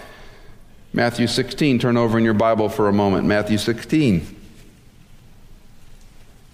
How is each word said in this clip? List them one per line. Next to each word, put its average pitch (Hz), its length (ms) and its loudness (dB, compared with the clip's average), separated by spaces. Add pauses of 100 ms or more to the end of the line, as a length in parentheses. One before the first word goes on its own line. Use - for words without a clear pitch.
(920)
Matthew 117 360 0
sixteen, 131 500 0
turn 120 180 0
over 117 220 2
in 113 60 2
your 113 100 2
Bible 107 340 2
for 104 200 0
a 98 40 2
moment. 101 340 2
Matthew 104 300 0
sixteen. 117 720 0 (2250)